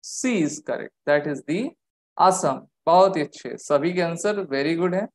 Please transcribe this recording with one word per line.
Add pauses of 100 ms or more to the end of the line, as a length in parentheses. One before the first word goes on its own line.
C (100)
is (120)
correct, (140)
that
is
the (500)
असम। (200)
बहुत
ही
अच्छे,
सभी
के
answer
very
good
है।